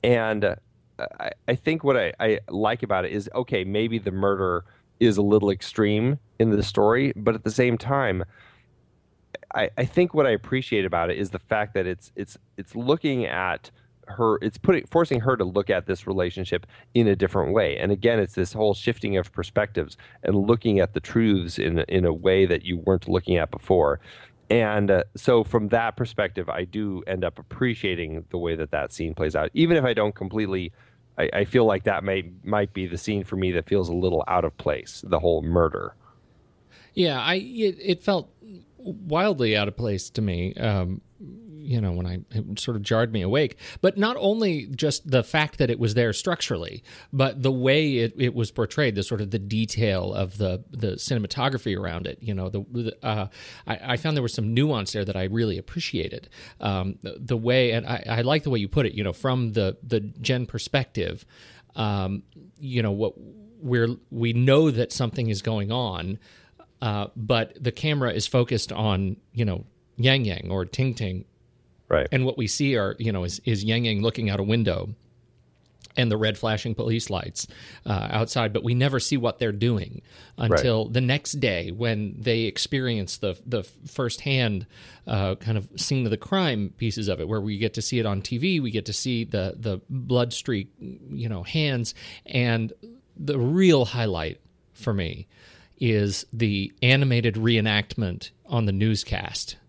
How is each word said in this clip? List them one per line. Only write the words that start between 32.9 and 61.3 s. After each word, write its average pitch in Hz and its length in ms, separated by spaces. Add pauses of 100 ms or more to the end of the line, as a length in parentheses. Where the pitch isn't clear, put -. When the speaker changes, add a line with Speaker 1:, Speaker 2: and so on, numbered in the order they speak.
Speaker 1:
scene 101 260
for 95 140
me 92 160
that 85 160
feels 95 180
a 85 60
little 87 340
out 90 160
of 78 140
place, - 500
the 82 120
whole 80 220
murder. 80 540 (1000)
Speaker 2:
Yeah, 151 280
I, 160 140
it, 214 440
it 180 240
felt 190 260 (480)
wildly 160 800
out 104 140
of - 80
place 104 320
to - 120
me, 92 340
um, 95 440 (640)
you 123 160
know, 98 120
when 90 160
I, 90 120 (120)
it 107 280
sort 120 160
of 104 60
jarred 113 320
me 107 80
awake. 120 340 (260)
But 190 140
not 220 240
only 196 460
just 139 440
the 127 140
fact 151 360
that 127 100
it 113 80
was 110 160
there 117 180
structurally, - 720 (300)
but 131 300
the 135 80
way 135 480
it, 113 180
it 123 160
was 113 160
portrayed, 117 460
the 98 80
sort 107 180
of 98 80
the 104 100
detail 98 720
of 98 260
the, 95 320
the 107 220
cinematography 117 840
around 90 300
it. - 120
You 110 140
know, 92 160
the, 101 220
the, 120 340
uh, 107 220 (400)
I, 120 260
I 120 40
found 156 200
there 127 60
was 117 100
some 110 220
nuance 131 380
there 104 120
that 98 100
I 92 100
really 107 340
appreciated. - 720 (300)
Um, 95 440
the, - 160
the 123 180
way, 120 340
and 117 140
I, 117 240
I 113 120
like 143 220
the 151 60
way 120 100
you 98 80
put 131 200
it, - 60
you 101 100
know, 95 100
from 127 400
the, 98 300
the 117 160
Jen 117 480
perspective, 104 800 (500)